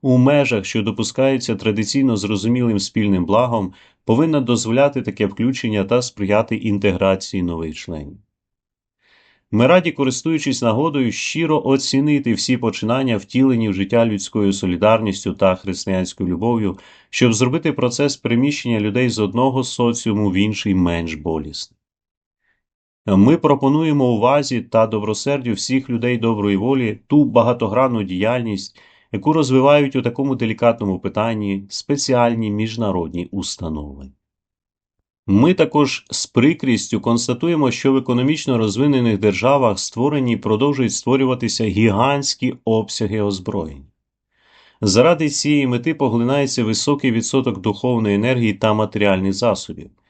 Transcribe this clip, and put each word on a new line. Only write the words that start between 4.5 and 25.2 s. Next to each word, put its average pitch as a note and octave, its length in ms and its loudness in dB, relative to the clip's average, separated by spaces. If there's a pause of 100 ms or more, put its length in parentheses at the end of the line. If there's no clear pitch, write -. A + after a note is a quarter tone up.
таке G#2 240 -2
включення A2 580 -2
та A#2+ 180 0
сприяти G#2+ 540 -2
інтеграції G2 880 0
нових E2 340 -6
членів. D2 400 -12 (1400)
Ми A2+ 120 4
раді, E3+ 260 4
користуючись C#3+ 680 -2
нагодою, B2+ 500 0
щиро D#3 520 -2
оцінити C3+ 680 0
всі B2 220 0
починання, A#2 600 -2
втілені A#2+ 520 0
в G2 60 -2
життя G2 320 2
людською G#2 460 0
солідарністю G2 800 0
та F#2 220 2
християнською F#2 720 -4
любов'ю, G2+ 500 -2 (320)
щоб A#2+ 240 2
зробити C3 380 0
процес C#3 440 -2
переміщення A#2+ 640 -2
людей G#2+ 280 0
з G#2+ 100 -4
одного A#2+ 460 0
соціуму A#2 680 -2
в F#2 40 -2
інший G2+ 400 0
менш E2+ 400 -2
болісним. D#2 640 -8 (1300)
Ми G#2 300 6
пропонуємо D3 680 2
увазі B2 560 2
та A2+ 260 2
добросердю A2+ 680 -2